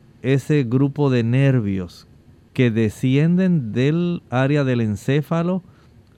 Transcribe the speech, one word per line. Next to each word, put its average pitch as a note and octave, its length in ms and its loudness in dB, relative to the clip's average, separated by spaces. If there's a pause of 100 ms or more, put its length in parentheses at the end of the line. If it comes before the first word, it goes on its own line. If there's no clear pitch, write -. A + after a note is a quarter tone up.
(220)
ese C#3 420 0
grupo C#3 440 0
de B2 140 2
nervios A#2 840 0 (440)
que B2 180 2
descienden C#3 1000 0
del D#3+ 580 -2
área C3+ 340 0
del B2+ 160 0
encéfalo D3+ 840 -2 (560)